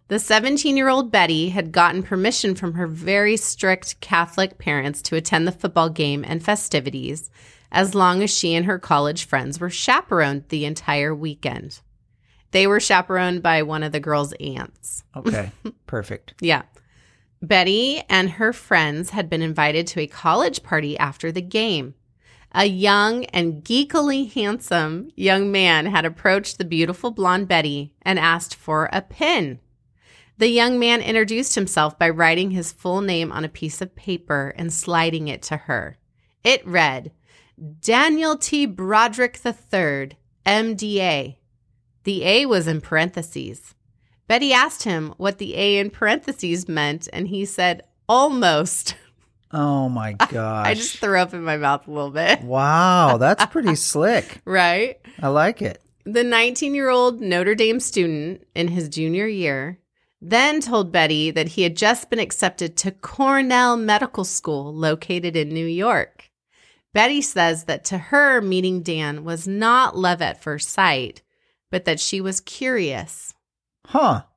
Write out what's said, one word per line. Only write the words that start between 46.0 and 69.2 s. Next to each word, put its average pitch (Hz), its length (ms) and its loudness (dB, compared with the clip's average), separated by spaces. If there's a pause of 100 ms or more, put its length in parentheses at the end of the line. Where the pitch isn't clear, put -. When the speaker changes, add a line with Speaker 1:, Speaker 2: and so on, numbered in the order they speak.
Speaker 1:
meant, 156 440 -2
and 190 160 -6
he 196 160 -6
said, 180 380 -2 (260)
"Almost." 226 920 2
<laughs> - 40 -20 (500)
Speaker 2:
Oh, 143 360 0
my 110 260 -4
Speaker 1:
<laughs> 95 40 0
I 110 520 2
just 226 220 -4
Speaker 2:
gosh. - 60 -14
Speaker 1:
threw 196 180 2
up 180 160 0
in 170 100 -8
my 156 140 -2
mouth 143 280 0
a - 40 -16
little 147 200 -6
bit. 160 300 0
Speaker 2:
Wow, 147 800 4
that's 170 260 4
pretty 208 300 0
Speaker 1:
<laughs> - 0 -
Speaker 2:
slick. 175 720 0
Speaker 1:
Right? 185 520 2 (220)
Speaker 2:
I 147 80 0
like 156 320 2
it. - 180 -6 (280)
Speaker 1:
The 233 180 0
nineteen-year-old 247 960 2
Notre 185 340 0
Dame 226 240 2
student 165 760 -4
in 170 140 -2
his 170 200 -4
junior 160 380 -4
year 170 520 -4 (440)
then 269 400 2
told 214 280 0
Betty 156 420 2
that 160 160 -2
he 180 160 -2
had 165 120 0
just - 320 0
been 226 100 -2
accepted 180 600 -4
to 190 140 -4
Cornell 254 840 2
Medical 214 480 0
School 151 500 -6
located 160 640 -2
in 151 140 0
New 160 160 -4
York. 180 640 -2 (640)
Betty 254 260 4
says 170 440 0
that - 200 -6
to 190 140 -4
her, 269 420 2
meeting 185 420 -2
Dan 156 400 -4